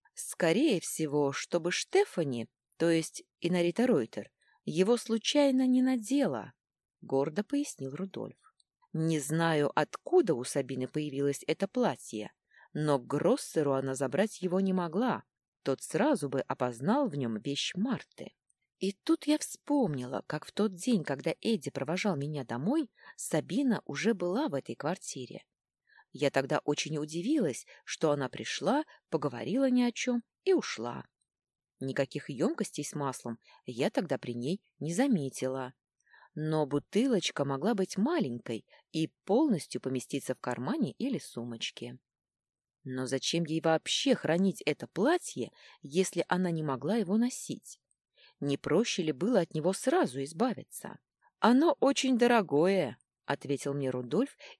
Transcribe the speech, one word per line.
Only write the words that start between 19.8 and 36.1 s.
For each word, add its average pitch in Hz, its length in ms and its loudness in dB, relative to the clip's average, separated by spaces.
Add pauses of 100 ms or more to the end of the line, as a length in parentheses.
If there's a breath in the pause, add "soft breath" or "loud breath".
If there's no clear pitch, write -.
как - 200 -6
в - 60 -16
тот 202 220 0
день, 180 300 0
когда 143 380 -2
Эдди 208 280 -2
провожал 170 460 -2
меня 143 280 -4
домой, 196 460 -2 (240 loud breath)
Сабина 214 720 0
уже 160 300 0
была 190 340 -2
в 160 60 -4
этой 127 200 -6
квартире. - 720 -6 (680 soft breath)
Я 139 180 2
тогда 139 340 2
очень 151 320 -2
удивилась, 170 720 -2 (180 loud breath)
что - 260 0
она 143 200 -2
пришла, 202 540 -2 (260 soft breath)
поговорила 143 580 0
ни 247 140 4
о 240 100 2
чем 240 300 -2 (220)
и 381 100 6
ушла. 123 500 -2 (720)
Никаких 135 520 -4
емкостей 151 540 -2
с - 100 -8
маслом 131 440 -6 (280 soft breath)
я 131 240 -2
тогда 160 260 -2
при 120 160 -6
ней 127 300 -4 (160)
не 156 160 -4
заметила. 135 800 0 (600 soft breath)